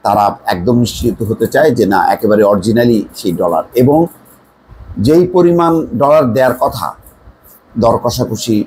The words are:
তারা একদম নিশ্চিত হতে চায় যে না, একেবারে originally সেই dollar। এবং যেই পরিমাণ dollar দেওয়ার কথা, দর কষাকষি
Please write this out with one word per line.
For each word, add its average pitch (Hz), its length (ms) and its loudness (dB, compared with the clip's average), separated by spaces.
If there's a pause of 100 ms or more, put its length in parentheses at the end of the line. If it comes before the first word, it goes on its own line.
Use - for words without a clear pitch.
তারা 104 420 0
একদম 104 340 -2
নিশ্চিত 117 440 -4
হতে 107 240 -4
চায় 151 240 2
যে 117 160 0
না, 95 260 0
একেবারে 107 300 2
originally 107 720 2
সেই 92 180 -4
dollar। 85 320 -2 (100)
এবং 143 320 2 (920)
যেই 156 280 4
পরিমাণ 170 600 2 (100)
dollar 139 360 2
দেওয়ার 127 280 0
কথা, 123 340 -4 (840)
দর 113 240 2
কষাকষি 117 640 -4